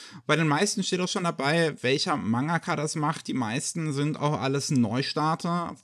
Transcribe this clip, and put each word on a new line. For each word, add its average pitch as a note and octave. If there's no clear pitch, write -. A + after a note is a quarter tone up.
Bei D3+
den D#3+
meisten F#3
steht F3+
auch F3+
schon F#3
dabei, D#3+
welcher C#3+
Mangaka C3+
das D3+
macht. D3+
Die -
meisten C3+
sind D3
auch D3
alles C3+
Neustarter D#3